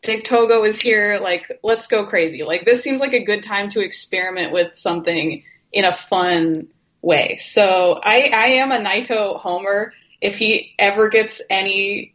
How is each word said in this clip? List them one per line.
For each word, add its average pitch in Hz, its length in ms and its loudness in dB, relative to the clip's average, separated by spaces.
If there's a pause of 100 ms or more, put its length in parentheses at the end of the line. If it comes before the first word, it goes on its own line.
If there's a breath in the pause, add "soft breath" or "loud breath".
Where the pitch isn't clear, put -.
Dick 220 240 -4
Togo 226 400 4
is 214 160 0
here. 208 400 2
Like, 180 420 -4
let's 226 240 0
go 208 180 0
crazy. 160 380 -2
Like, 170 220 -4
this 247 180 4
seems 269 160 -4
like 269 140 -2
a 226 100 0
good 208 200 -2
time 202 260 -4
to 208 120 -4
experiment 185 720 -6
with 175 260 0
something 165 680 -4 (280 loud breath)
in 202 140 0
a 180 100 2
fun 170 720 0 (340)
way. 156 360 0
So 185 680 2
I, 240 300 4
I 220 120 2 (120)
am 269 140 0
a 247 60 0
Naito 208 640 -2
homer. 196 540 -4 (280 loud breath)
If 202 160 -2
he 214 420 -2
ever 202 300 4
gets 220 400 0
any 196 640 -2